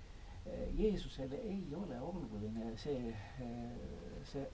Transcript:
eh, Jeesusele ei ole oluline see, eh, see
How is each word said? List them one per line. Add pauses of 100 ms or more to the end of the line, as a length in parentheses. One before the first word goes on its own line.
(460)
eh,
Jeesusele
ei
ole
oluline
see,
eh,
see